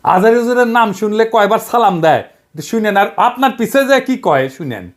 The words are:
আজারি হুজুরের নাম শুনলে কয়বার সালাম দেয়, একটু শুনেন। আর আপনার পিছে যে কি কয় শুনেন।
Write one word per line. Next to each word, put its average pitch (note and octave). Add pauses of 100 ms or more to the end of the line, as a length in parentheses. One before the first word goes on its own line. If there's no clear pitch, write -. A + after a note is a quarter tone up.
আজারি F#3
হুজুরের A#3+
নাম A3+
শুনলে G#3+
কয়বার A3 (120)
সালাম G3+
দেয়, D3+
একটু -
শুনেন। G#3+
আর G3+ (100)
আপনার B3
পিছে B3
যে C4
কি C4
কয় C3+
শুনেন। A2+